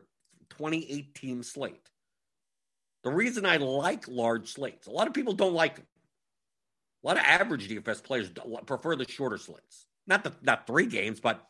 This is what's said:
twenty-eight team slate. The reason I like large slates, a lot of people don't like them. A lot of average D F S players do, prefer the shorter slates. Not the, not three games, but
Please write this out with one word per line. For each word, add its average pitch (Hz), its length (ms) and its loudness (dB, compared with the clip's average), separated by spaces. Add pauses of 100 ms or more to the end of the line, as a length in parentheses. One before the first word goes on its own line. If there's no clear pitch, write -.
(500)
twenty-eight 143 640 -6
team 123 280 -8
slate. - 480 -10 (1120)
The 123 80 -2
reason 214 360 0
I 170 100 6
like 143 500 0
large 117 460 0
slates, - 340 -10
a 101 40 -16
lot 175 160 0
of 285 80 -6
people 254 180 0
don't 190 220 2
like 160 220 2
them. - 100 -20 (1160)
A 127 40 -6
lot 175 100 2
of - 80 2
average 147 440 4
D 107 100 -6
F - 100 -6
S 107 120 -2
players 117 280 -2
do, 110 380 -10
prefer 151 300 -2
the 127 120 -4
shorter 120 300 -2
slates. - 480 -20 (200)
Not 196 180 4
the, 131 80 -2 (100)
not - 240 2
three 135 200 4
games, 110 340 -2
but 113 300 0